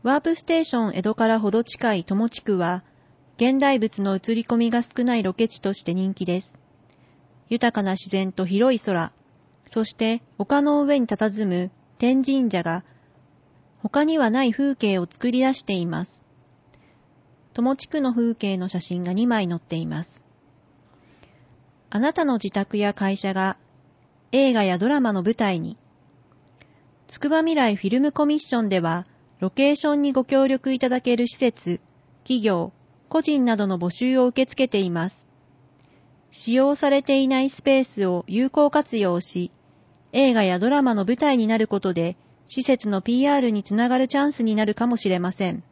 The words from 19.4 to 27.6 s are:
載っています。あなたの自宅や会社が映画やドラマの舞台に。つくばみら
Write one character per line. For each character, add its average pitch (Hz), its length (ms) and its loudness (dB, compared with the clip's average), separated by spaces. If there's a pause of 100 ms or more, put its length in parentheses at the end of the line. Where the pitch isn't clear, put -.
載 170 100 -4
っ - 20 -8
て - 160 -8
い 165 100 -4
ま 156 160 -8
す。 - 200 -18 (1700)
あ 208 100 -4
な 285 140 0
た 339 120 -2
の 269 100 0
自 202 160 -4
宅 202 260 -4
や 202 180 0
会 196 220 -2
社 196 160 -4
が 190 240 -2 (760)
映 262 200 4
画 214 120 2
や 180 120 0
ド 202 120 0
ラ 285 120 2
マ 226 120 2
の 185 100 0
舞 214 120 0
台 190 260 0
に。 165 180 -10 (1300)
つ - 140 -20
く 294 80 -2
ば 320 140 4
み 320 120 0
ら 262 140 2